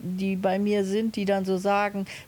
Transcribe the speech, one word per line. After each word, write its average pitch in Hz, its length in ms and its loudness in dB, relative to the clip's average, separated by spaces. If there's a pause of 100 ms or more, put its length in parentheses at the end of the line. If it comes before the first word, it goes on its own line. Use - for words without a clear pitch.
die 190 340 -2
bei 190 240 0
mir 208 260 2
sind, 214 300 0
die 202 100 -2
dann 196 200 2
so 190 120 0
sagen, 202 500 0 (220)